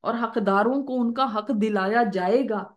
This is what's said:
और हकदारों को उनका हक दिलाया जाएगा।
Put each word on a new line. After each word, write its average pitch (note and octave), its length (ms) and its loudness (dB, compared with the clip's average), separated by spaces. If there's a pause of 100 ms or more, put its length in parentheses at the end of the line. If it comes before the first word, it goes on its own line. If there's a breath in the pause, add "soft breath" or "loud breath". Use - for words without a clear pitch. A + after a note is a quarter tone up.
और A#3 120 -2
हकदारों A3+ 640 0
को C4 120 -6
उनका A#3+ 300 0
हक G#3+ 260 -4
दिलाया G#3+ 540 2
जाएगा। G3+ 720 0